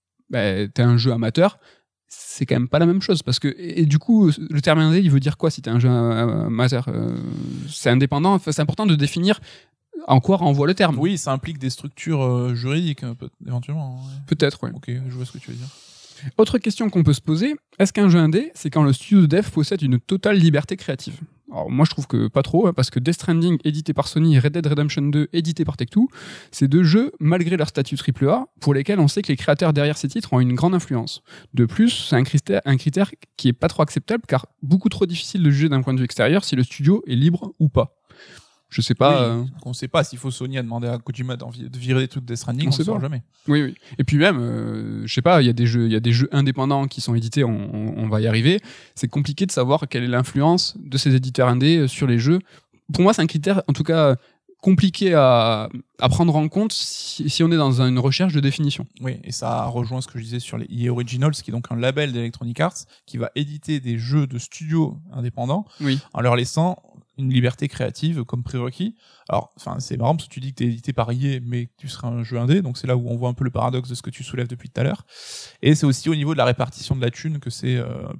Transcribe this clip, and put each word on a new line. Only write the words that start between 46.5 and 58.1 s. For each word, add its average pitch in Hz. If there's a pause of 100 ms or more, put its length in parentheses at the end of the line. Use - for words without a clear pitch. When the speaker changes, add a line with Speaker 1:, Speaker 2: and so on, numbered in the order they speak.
Speaker 1:
qui -
sont 117
édités, 117
on, 107
on, 107
on 113
va 107
y 113
arriver. 117 (340)
C'est -
compliqué 147
de -
savoir 139
quelle 123
est 120
l'influence 139
de 135
ces 135
éditeurs 127
indés, 135
euh, 147
sur -
les 120
jeux. 156 (520)
Pour 156
moi, 190
c'est 220
un -
critère, 175
en 143
tout -
cas, 151 (440)
compliqué 190
à, 117 (320)
à 127
prendre 156
en 156
compte 214
si, -
si 147
on 165
est 170
dans 135
une 127
recherche 139